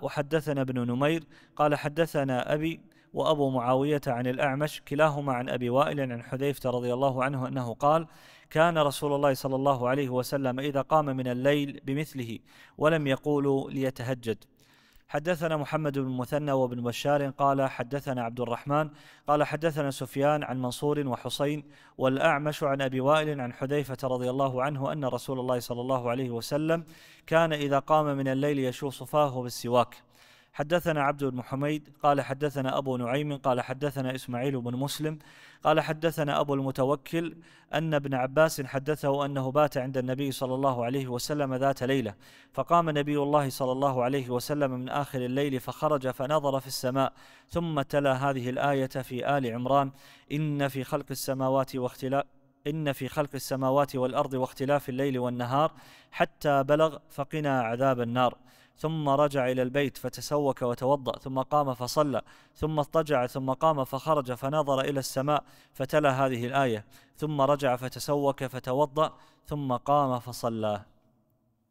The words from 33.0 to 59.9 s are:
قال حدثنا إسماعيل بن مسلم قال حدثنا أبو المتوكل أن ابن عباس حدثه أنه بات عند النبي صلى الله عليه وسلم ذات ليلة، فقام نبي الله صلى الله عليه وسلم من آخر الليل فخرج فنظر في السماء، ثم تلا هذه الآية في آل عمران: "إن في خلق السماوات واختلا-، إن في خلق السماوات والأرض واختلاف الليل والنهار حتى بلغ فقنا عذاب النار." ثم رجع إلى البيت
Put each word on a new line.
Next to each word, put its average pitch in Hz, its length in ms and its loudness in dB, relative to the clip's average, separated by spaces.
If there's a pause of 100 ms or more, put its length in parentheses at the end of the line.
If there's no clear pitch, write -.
قال 127 240 0
حدثنا 131 540 -4
إسماعيل 131 460 -4
بن 120 160 -4
مسلم 151 420 -4 (460)
قال 156 160 6
حدثنا 156 600 0
أبو 147 140 0
المتوكل 139 800 -2 (380)
أن 156 200 0
ابن 139 200 0
عباس 135 460 2
حدثه 139 640 -2
أنه 139 260 -2
بات 147 260 2
عند 131 220 -2
النبي 131 340 -2
صلى 127 220 -2
الله 131 300 0
عليه 131 240 -2
وسلم 131 460 -2
ذات 135 280 0
ليلة، 123 320 0 (380)
فقام 165 380 2
نبي 147 280 0
الله 143 320 2
صلى 127 220 -2
الله 131 320 2
عليه 127 260 -2
وسلم 135 400 0
من 127 180 -6
آخر 135 360 -4
الليل 131 360 -2
فخرج 135 480 -2
فنظر 135 520 0
في 127 60 -8
السماء، 131 460 0 (360)
ثم 165 340 0
تلا 139 480 2
هذه 127 200 -2
الآية 135 360 0
في 131 520 -2
آل 123 140 -2
عمران: 135 380 2 (420)
"إن 147 360 0
في 131 160 -6
خلق 143 260 -4
السماوات 131 640 0
واختلا-، 131 500 -2 (400)
إن 151 260 -2
في 131 160 -6
خلق 147 260 -2
السماوات 135 640 0
والأرض 131 380 0
واختلاف 135 540 0
الليل 135 300 -2
والنهار 123 540 0 (380)
حتى 143 520 2
بلغ 147 360 4 (120)
فقنا 143 500 -2
عذاب 120 400 2
النار." 120 380 2 (400)
ثم 156 300 -2
رجع 139 420 4
إلى 127 120 0
البيت 127 340 0